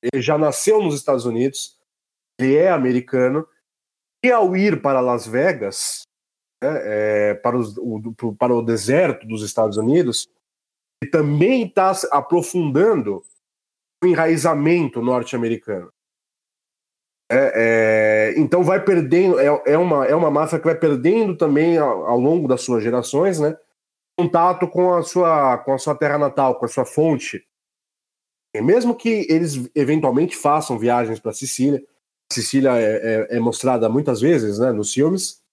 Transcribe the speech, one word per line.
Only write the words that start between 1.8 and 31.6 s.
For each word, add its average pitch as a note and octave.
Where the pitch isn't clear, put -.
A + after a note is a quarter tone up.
ele C3
é E3+
americano, B2+
e B3+
ao G#3
ir F#3
para C3+
Las A#2+
Vegas, A#2+
né, C3+
é, G#2
para A#2+
os, G#2+
o, A2+
pro, A2
para B2
o A#2
deserto A#2
dos A2
Estados G#2+
Unidos, B2
ele C#3
também F3
tá F#3+
se -
aprofundando D3+
o -
enraizamento D#3+
norte-americano. A#2
É, A2
é, D3+
então F3
vai F#3
perdendo, E3+
é, C#3
é D3
uma, D#3+
é C3+
uma E3
máfia D3+
que -
vai D#3+
perdendo E3
também D#3+
ao, B2
ao A#2+
longo D3
das B2
suas A#2+
gerações, C#3
né, D3+
contato F3
com F3+
a E3+
sua, D3+
com C3+
a C3
sua D3+
terra D3
natal, C3+
com -
a A#2
sua B2+
fonte. D3+
E G#2+
mesmo A#3
que A3
eles D3+
eventualmente D3
façam D3
viagens A2+
pra A2
Sicília, C3+